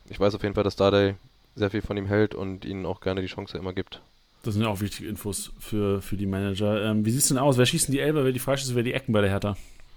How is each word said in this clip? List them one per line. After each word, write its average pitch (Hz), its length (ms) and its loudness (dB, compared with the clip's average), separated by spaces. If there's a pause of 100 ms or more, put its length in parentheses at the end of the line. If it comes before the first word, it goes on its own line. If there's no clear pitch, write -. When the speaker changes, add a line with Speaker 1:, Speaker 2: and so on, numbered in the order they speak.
Speaker 1:
ich - 100 -12
weiß 101 160 2
auf - 80 -4
jeden 101 120 -2
Fall, 104 80 2
dass 98 120 0
Dardai 98 400 4 (400)
sehr 101 140 0
viel 104 120 -2
von 101 140 -6
ihm 98 100 -4
hält 101 300 2
und 95 300 -8
ihnen 95 200 -6
auch 92 140 -6
gerne 95 220 -2
die 92 60 -4
Chance 104 300 -10
immer 95 160 -6
gibt. - 280 -8 (420)
Speaker 2:
Das 110 100 -2
sind 104 100 2
ja 113 60 0
auch 98 120 -2
wichtige - 280 -6
Infos - 480 -8
für, 101 440 0
für 98 160 -6
die 98 100 -2
Manager. 101 560 0
Ähm, 107 220 2
wie 113 60 2
sieht's 139 180 2
denn 135 80 2
aus? 135 200 4
Wer 123 80 8
schießt 160 220 0
denn 131 60 0
die 139 80 0
Elfer, 147 240 2
wer 131 60 4
die 123 80 -2
Freistöße, 131 360 -2
wer 120 80 2
die 123 100 -2
Ecken 127 200 -2
bei 104 80 6
der 101 80 4
Hertha? 98 260 0 (420)